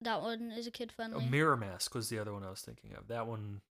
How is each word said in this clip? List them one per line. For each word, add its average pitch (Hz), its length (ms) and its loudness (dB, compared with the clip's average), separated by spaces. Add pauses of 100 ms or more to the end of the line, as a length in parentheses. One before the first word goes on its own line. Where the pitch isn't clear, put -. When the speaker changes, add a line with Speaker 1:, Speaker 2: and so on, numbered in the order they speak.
Speaker 1:
That 226 200 2
one 226 300 -2
is 233 160 -4
a 233 40 -8
kid 233 200 -6
Speaker 2:
Oh, - 40 -20
Speaker 1:
friendly. 220 300 -2
Speaker 2:
Mirror 139 320 8
Mask 98 360 -2
was 113 160 -2
the 113 100 0
other 104 140 -2
one 101 100 -4
I 95 60 -6
was 95 120 -10
thinking 113 340 -14
of. 98 140 -14
That 113 180 -2
one, 104 340 -4 (100)